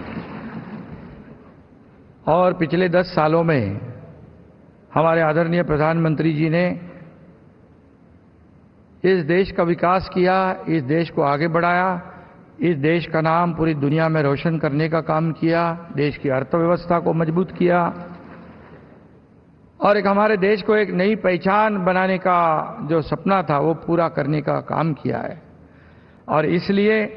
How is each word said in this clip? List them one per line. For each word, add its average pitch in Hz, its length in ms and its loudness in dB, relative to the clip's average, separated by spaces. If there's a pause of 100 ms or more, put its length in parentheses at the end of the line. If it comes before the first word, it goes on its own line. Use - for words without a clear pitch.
(2250)
और 180 220 4
पिछले 175 340 0
दस 180 260 0
सालों 160 300 2
में 107 360 0 (1120)
हमारे 165 260 2
आदरणीय 165 420 2
प्रधानमंत्री 156 680 0
जी 156 180 0
ने 175 300 0 (2250)
इस 180 200 2
देश 185 260 2
का 185 120 0
विकास 170 520 2
किया, 185 420 2 (120)
इस 160 140 0
देश 156 280 0
को 165 120 -2
आगे 143 260 2
बढ़ाया, 175 640 0 (480)
इस 170 160 2
देश 156 300 0
का 160 140 -2
नाम 165 340 2
पूरी 160 200 0
दुनिया 151 340 0
में 160 140 2
रोशन 143 360 0
करने 151 300 0
का 160 120 0
काम 160 320 0
किया, 165 640 -2
देश 143 200 0
की - 120 -6
अर्थव्यवस्था 170 680 0
को 170 140 0
मजबूत 165 400 0
किया 175 420 2 (1900)
और 202 160 4
एक 196 100 0
हमारे 208 300 4
देश 190 260 2
को 214 140 2
एक 202 140 2
नई 185 260 0
पहचान 196 680 0
बनाने 185 340 2
का 170 640 0
जो 156 200 0
सपना 185 400 0
था, 151 160 0
वो 156 160 2
पूरा 165 340 0
करने 151 340 -2
का 147 180 -2
काम 143 320 -2
किया 123 260 -4
है। 120 240 -10 (840)
और 156 180 0
इसलिए 202 600 0 (100)